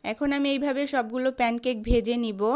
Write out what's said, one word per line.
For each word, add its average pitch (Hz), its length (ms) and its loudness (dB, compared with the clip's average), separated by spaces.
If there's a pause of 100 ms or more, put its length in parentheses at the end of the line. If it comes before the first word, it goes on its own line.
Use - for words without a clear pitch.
এখন 233 300 -2
আমি 277 160 2
এইভাবে 277 380 0
সবগুলো 254 500 0
প্যানকেক 240 460 0
ভেজে 233 340 2
নিব। 220 240 -4 (140)